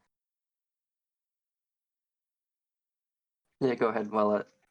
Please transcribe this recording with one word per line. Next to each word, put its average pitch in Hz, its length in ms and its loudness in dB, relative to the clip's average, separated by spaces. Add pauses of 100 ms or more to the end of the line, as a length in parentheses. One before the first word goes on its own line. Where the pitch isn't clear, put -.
(3500)
Yeah, 127 140 2
go 120 140 0
ahead 107 220 -4
while 107 240 2
I 98 80 0 (280)